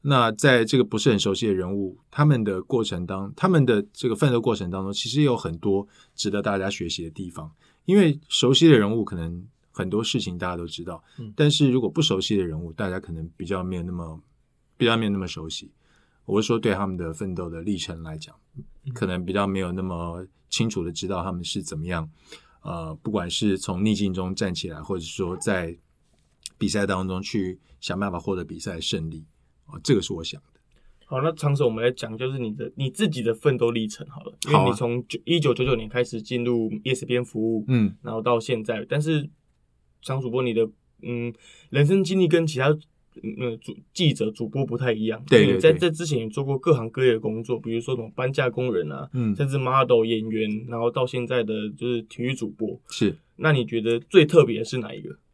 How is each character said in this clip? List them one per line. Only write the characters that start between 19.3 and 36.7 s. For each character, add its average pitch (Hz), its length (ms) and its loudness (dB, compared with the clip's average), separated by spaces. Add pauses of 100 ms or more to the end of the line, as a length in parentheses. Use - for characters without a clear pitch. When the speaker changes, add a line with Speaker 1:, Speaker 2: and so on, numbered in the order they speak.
Speaker 1:
较 101 140 0
没 98 100 -2
有 90 140 -2
那 92 100 -6
么 87 460 -8 (220)
清 - 200 0
楚 95 140 -4
的 85 80 -6
知 90 160 -8
道 92 140 -4
他 95 120 -4
们 87 100 -8
是 95 180 -6
怎 82 160 -10
么 78 80 -8
样， 82 240 -4 (520)
呃， 85 420 -8
不 113 80 -4
管 90 180 -2
是 101 280 0
从 92 260 -4
逆 107 100 4
境 98 200 0
中 92 200 -4
站 92 220 -4
起 92 140 -8
来， 80 120 -12
或 92 160 -6
者 82 60 -8
说 90 320 -6
在 90 420 -4 (800)
比 98 120 0
赛 101 180 0
当 95 180 -2
中 92 160 -4
去 92 380 -4 (220)
想 92 180 -6
办 101 100 -2
法 87 80 -6
获 95 160 -4
得 87 120 -4
比 82 120 -12
赛 85 180 -8
的 82 60 -10
胜 80 300 -4
利。 80 140 -14 (460)
哦， 104 120 -16
这 143 100 2
个 101 80 4
是 92 120 -8
我 82 100 -8
想 - 180 -12 (100)
的。 - 80 -20 (460)
Speaker 2:
好， 131 160 -4
那 160 120 0
长 143 220 0
手 143 100 2
我 120 40 4
们 110 140 -2
来 127 80 4
讲， 110 260 -10
就 131 140 -4
是 135 80 -6
你 113 160 -4
的， - 200 -8
你 135 140 -2
自 202 180 0
己 156 140 -2
的 117 100 0
奋 127 240 2
斗 117 140 2
历 113 180 -2
程 - 220 -10
好 - 140 -16
了。 - 120 -16 (120)
因 143 40 2
为 131 160 6
你 117 80 2
从 120 320 -2
九-， - 120 -6
Speaker 1:
好 - 20 -10
啊。 - 40 -20
Speaker 2:
一 170 140 2
九 139 140 2
九 127 100 0
九 127 120 2
年 110 120 -8
开 123 160 -2
始 120 160 -6
进 120 240 -4
入 117 280 0 (120)